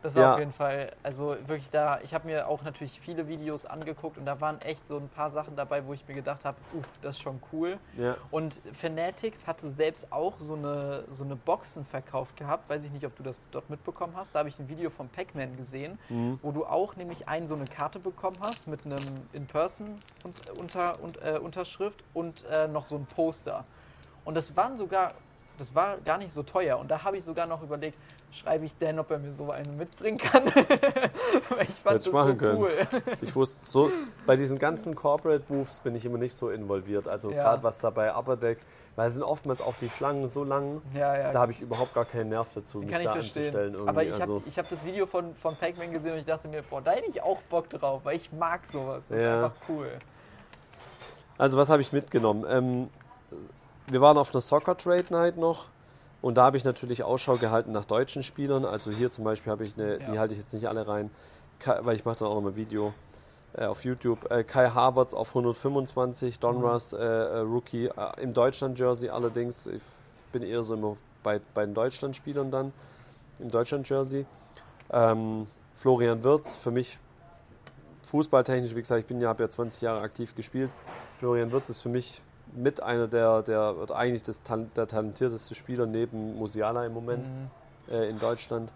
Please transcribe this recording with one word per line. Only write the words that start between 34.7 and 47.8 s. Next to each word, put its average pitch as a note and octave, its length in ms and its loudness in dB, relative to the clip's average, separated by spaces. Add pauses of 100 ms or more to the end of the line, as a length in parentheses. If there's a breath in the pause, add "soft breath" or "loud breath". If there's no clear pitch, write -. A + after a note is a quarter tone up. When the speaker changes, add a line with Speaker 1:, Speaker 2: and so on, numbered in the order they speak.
Speaker 2:
Corporate D3+ 460 2
Booths C#3 400 -4
bin A#2+ 140 -4
ich A2+ 100 -6
immer A#2+ 120 -4
nicht B2 160 -4
so A#2+ 160 -4
involviert. G2+ 600 -2
Also G2+ 220 -4
Speaker 1:
Ja. C#3+ 120 0
Speaker 2:
grad A#2 180 4
was A2+ 180 0
da A2+ 100 0
bei G#2+ 260 0
Upper B2 220 -2
Deck, A#2 220 0 (360 loud breath)
weil A#2 140 2
es A#2+ 60 -2
sind C#3 80 -4
oftmals C#3+ 380 -2
auch B2 140 -2
die A#2+ 140 -6
Schlangen C#3 400 -2
so C#3 160 -4
lang, C#3 360 -2 (120)
Speaker 1:
Ja, C#3+ 240 2
ja. C#3 140 0
Speaker 2:
da B2+ 100 4
hab A#2+ 80 6
ich A2 100 -8
überhaupt A#2+ 340 -2
gar A#2 120 2
keinen A2 240 -4
Nerv A2+ 260 0
dazu, G#2 240 -8
Speaker 1:
Den G2+ 80 -6
Speaker 2:
mich C3+ 60 -4
Speaker 1:
kann E3+ 80 0
ich E3+ 60 0
Speaker 2:
da G#2+ 80 0
Speaker 1:
verstehen. A#2 280 -4
Speaker 2:
anzustellen G#2 300 -2
irgendwie. G2+ 160 -2
Speaker 1:
Aber D#3 160 2
ich - 80 -4
hab, G#2 80 -2
Speaker 2:
Also G2+ 240 -2
Speaker 1:
ich C#3+ 120 -8
hab F3 120 -6
das D#3 160 -10
Video F#3 200 -2
von, F3 300 -4
von D#3+ 220 -4
Pac-Man E3+ 340 -6
gesehen E3 220 -4
und D#3+ 60 -4
ich C#3+ 60 -10
dachte D#3+ 220 -2
mir, D3+ 160 -6
"Boah, C#3 180 -8
da E3 100 2
hätte D#4 180 0
ich - 120 -6
auch F#3 200 0
Bock E3+ 280 -2
drauf", C3+ 360 -2